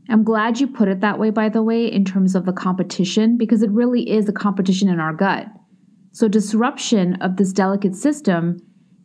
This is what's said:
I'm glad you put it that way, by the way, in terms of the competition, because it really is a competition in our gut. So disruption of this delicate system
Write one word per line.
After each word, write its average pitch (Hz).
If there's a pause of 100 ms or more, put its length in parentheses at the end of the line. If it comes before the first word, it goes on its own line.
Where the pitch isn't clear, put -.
I'm 220
glad 220
you 277
put 202
it 190
that 202
way, 220
by 214
the 220
way, 226
in 196
terms 190
of 180
the 185
competition, 190
because 220
it 220
really 240
is 208
a 208
competition 196
in 175
our 160
gut. 170 (640)
So 226
disruption 214
of 185
this 190
delicate 196
system 175 (480)